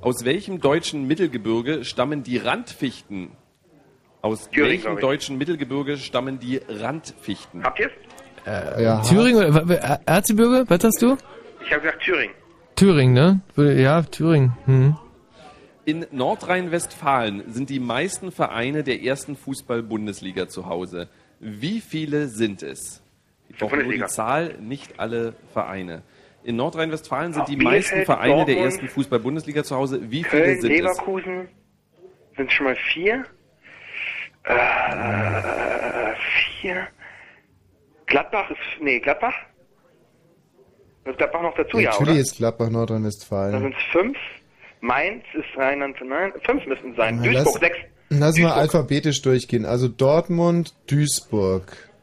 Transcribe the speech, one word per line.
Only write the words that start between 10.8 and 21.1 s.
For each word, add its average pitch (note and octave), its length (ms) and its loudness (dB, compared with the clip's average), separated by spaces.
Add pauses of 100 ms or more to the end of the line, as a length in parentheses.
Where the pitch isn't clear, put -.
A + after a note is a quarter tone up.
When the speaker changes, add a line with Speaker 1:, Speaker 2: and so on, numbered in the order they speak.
Speaker 3:
hast A3 160 4
du? B3+ 160 4 (500)
Speaker 2:
Ich - 60 -2
hab D3 80 0
gesagt D#3 220 -4
Thüringen. B2+ 320 -2 (420)
Speaker 3:
Thüringen, C#3+ 380 8
ne? F3+ 260 6 (140)
Würde, C#3+ 260 4
ja, D3 220 6
Thüringen. D3 500 4 (140)
Hm. C3 300 6 (920)
Speaker 1:
In D#3+ 240 -2
Nordrhein-Westfalen C#3+ 1400 -2
sind C3 200 -4
die C3+ 100 -2
meisten C#3+ 500 -4
Vereine C#3 540 -2
der B2+ 180 -2
ersten C3+ 340 -4
Fußball-Bundesliga G#2+ 1120 -6
zu F#2 180 -12
Hause. F2+ 420 -8 (300)